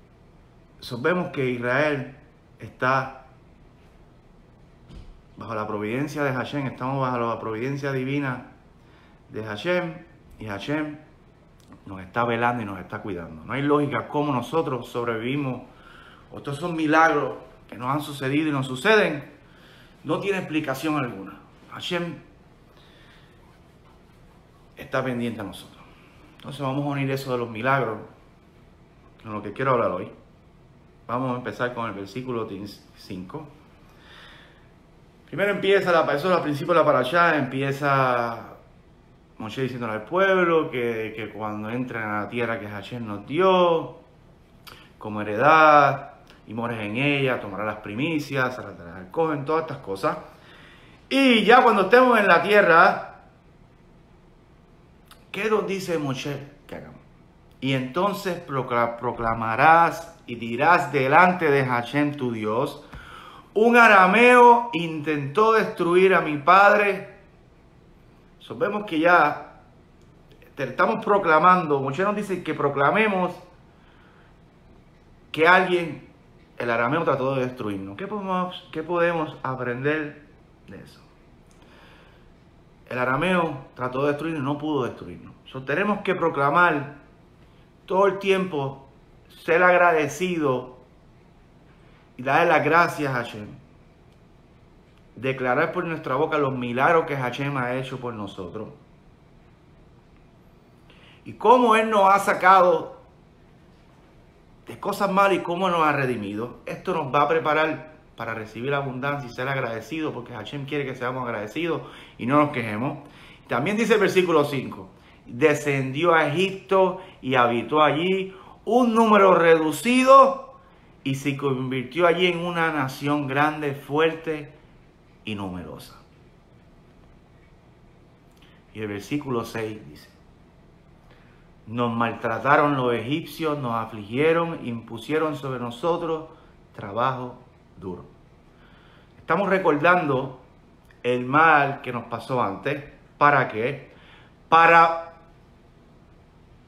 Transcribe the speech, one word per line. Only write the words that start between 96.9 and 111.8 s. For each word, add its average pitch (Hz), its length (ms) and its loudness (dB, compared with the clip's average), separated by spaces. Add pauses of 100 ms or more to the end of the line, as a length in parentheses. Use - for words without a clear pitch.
que 143 100 -6
Hashem 139 400 -6
ha 123 200 -4
hecho 131 260 -8
por 123 120 -10
nosotros. 101 540 -12 (2500)
Y - 120 -16
cómo 233 420 6
Él 226 120 2
nos 196 240 6
ha 202 60 6
sacado 185 800 4 (1700)
de 131 100 -14
cosas 202 320 -4
malas 190 280 2
y - 20 -2
cómo 180 300 -4
nos 170 180 2
ha 147 60 2
redimido. 117 720 -6
Esto - 280 -8
nos 147 220 -4
va 143 60 4
a 147 80 2
preparar 156 640 -2 (240)
para 113 160 -8
recibir 113 400 -8
abundancia 135 560 -6
y 117 40 -16
ser 127 140 -8
agradecidos, 135 640 -6
porque 123 200 -14
Hashem 135 320 -12
quiere 143 200 -6
que 131 100 -10
seamos 127 280 -6
agradecidos 127 600 -6 (340)